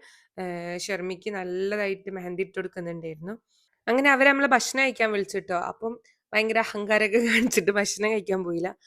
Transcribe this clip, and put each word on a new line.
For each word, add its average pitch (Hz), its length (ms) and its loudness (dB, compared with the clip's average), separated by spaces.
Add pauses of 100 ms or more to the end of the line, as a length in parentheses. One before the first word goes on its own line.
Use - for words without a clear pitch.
(380)
ഏഹ്, 175 400 -8
ഷെർമിക്ക് 180 560 -6
നല്ലതായിട്ട് 196 760 -4
മെഹന്തി 180 340 -6
ഇട്ട് 185 120 -10
കൊടുക്കുന്നുണ്ടായിരുന്നു. 170 800 -8 (500)
അങ്ങനെ 269 240 4
അവര് 269 180 6
നമ്മളെ 277 200 4
ഭക്ഷണം 254 340 2
കഴിക്കാൻ 247 280 2
വിളിച്ചു 202 280 -2
ട്ടോ. 185 260 -4
അപ്പം - 280 -6 (400)
ഭയങ്കര 220 260 2
അഹങ്കാരമൊക്കെ 214 600 2
<laughs> 226 420 4
കാണിച്ചിട്ട് 180 100 2
ഭക്ഷണം 202 380 0
കഴിക്കാൻ 190 320 0
പോയില്ല. 170 260 -4 (180)